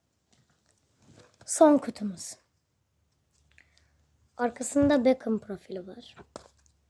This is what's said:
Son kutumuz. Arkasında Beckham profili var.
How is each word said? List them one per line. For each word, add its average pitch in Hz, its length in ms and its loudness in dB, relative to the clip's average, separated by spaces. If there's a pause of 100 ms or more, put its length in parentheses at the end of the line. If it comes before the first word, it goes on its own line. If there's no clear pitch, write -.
(1500)
Son 294 320 4
kutumuz. - 580 -10 (2000)
Arkasında 262 680 0
Beckham 240 340 0
profili 185 480 -14
var. 214 300 -20 (720)